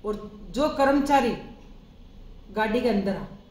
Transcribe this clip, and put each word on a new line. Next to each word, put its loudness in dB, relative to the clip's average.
और -6
जो 0
कर्मचारी 4
गाड़ी 0
के 2
अंदर 2
आ -4